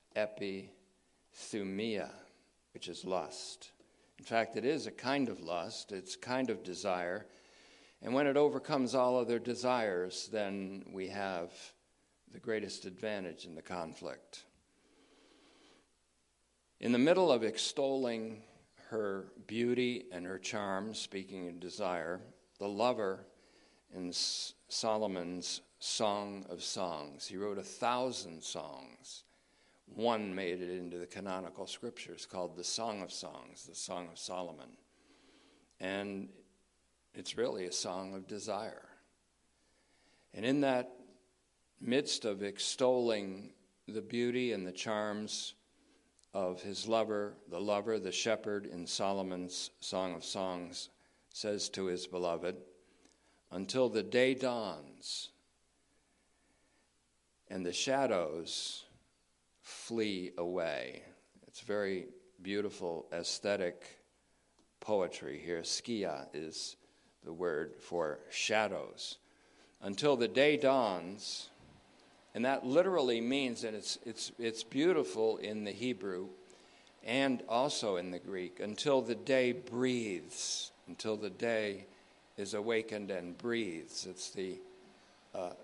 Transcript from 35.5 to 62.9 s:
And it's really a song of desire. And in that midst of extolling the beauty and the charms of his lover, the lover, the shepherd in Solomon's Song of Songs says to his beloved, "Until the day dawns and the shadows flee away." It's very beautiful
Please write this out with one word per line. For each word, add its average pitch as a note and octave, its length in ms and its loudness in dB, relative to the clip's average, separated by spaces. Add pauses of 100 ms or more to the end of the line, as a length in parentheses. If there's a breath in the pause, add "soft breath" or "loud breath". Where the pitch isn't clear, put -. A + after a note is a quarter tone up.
And G2 500 -2 (840)
it's - 200 -8
really G#2+ 300 0
a F2 60 -4
song F#2+ 420 -2
of F#2+ 140 -8
desire. G#2 600 -6 (1500 soft breath)
And G#2+ 100 -4
in C#3 160 6
that B2+ 300 4 (880)
midst C#3 440 2
of G2+ 180 0
extolling G#2+ 1080 2 (340)
the G#2+ 160 -4
beauty A#2+ 480 0
and F#2+ 160 -2
the F2+ 40 -6
charms G#2+ 840 -2 (800 soft breath)
of F2+ 280 0
his G2+ 240 -4
lover, G#2+ 480 2 (140)
the E2+ 120 -4
lover, G#2 380 2
the F#2 120 -2
shepherd G#2 540 0
in F2 220 -6
Solomon's F#2 840 -2 (120)
Song F#2 340 0
of E2 100 -8
Songs F2+ 640 -4 (400 soft breath)
says G#2 400 -2
to F#2+ 160 -2
his F2+ 220 0
beloved, F2 520 0 (920 soft breath)
"Until F#2+ 360 4
the A2 140 2
day B2 320 6
dawns A2 960 -4 (2250 soft breath)
and F#2+ 140 -4
the F2 80 0
shadows F2+ 1120 2 (760)
flee G#2 760 -2
away." E2 680 0 (420)
It's - 160 -16
very G2 460 0 (340)
beautiful F#2 720 -2